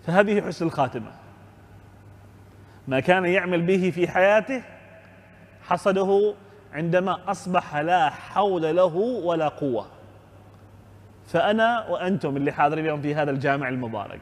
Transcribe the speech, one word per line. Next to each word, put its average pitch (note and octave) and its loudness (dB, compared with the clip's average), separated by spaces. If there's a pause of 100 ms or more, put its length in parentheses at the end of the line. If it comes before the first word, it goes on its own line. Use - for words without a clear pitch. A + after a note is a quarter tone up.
فهذه G3+ 4
حسن F3+ -4
الخاتمة، B2+ -2 (1800)
ما C3+ 0
كان F3+ 2
يعمل F3+ 0
به F#3 2
في E3+ 0
حياته G#3+ 2 (1000)
حصده G3 2 (380)
عندما E3+ 0 (120)
أصبح F3+ -2
لا D#3 2
حول F3 0
له F3+ 4
ولا F3 -2
قوة. B2 -4 (1400)
فأنا G#3+ 2
وأنتم E3+ -2
اللي C#3 0
حاضرين D#3 2
اليوم D3+ -2
في D3 -4
هذا D3 0
الجامع C#3 -2
المبارك A2+ -8